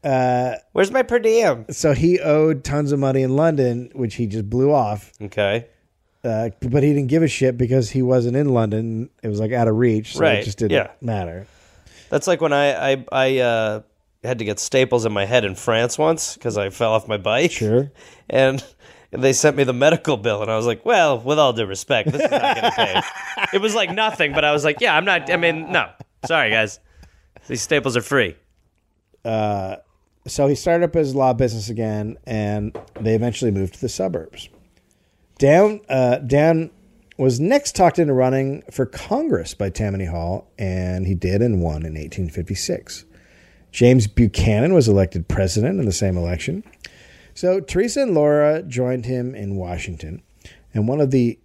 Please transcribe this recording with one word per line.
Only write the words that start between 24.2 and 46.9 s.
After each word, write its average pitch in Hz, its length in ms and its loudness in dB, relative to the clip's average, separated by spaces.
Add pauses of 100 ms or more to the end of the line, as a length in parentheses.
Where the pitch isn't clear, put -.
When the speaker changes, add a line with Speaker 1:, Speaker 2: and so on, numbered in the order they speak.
Speaker 2:
but 147 120 0
I 147 80 2
was 147 120 0
like, 151 160 0
"Yeah, 202 160 2
I'm 165 80 2
not, 170 260 -2
I 180 60 2
mean, 165 340 -2
no. 160 180 0 (380)
Sorry, 143 240 2
guys. 110 300 -2 (680)
These 127 160 -6
staples 135 340 0
are 117 60 0
free." 113 320 0 (880)
Speaker 1:
Uh, 104 520 -4 (500)
so 143 200 -2
he 139 100 2
started 170 280 0
up 165 100 -4
his 147 200 0
law 131 180 2
business 113 380 -2
again, 107 560 -6
and 104 500 -4 (240)
they 110 140 2
eventually 113 360 0
moved 95 240 -2
to - 60 -18
the 123 80 -4
suburbs. 90 600 -6 (880)
Dan, 196 500 4
uh, 127 280 2
Dan 151 540 2 (460)
was 131 240 2
next 262 360 0
talked 175 220 4
into 151 140 2
running 135 580 0
for 131 140 -2
Congress 208 680 -4
by 98 160 -4
Tammany 98 360 -4
Hall, 85 520 -6
and 95 480 -4
he 95 80 0
did 92 280 0
and 110 200 2
won 80 240 -4
in 78 100 -10
eighteen 78 320 -8
fifty-six. - 760 -8 (680)
James 120 360 6
Buchanan 113 680 2
was 123 140 6
elected 95 400 2
president 110 500 0
in 135 80 -2
the 95 60 -2
same 92 240 -2
election. 87 480 -4 (720)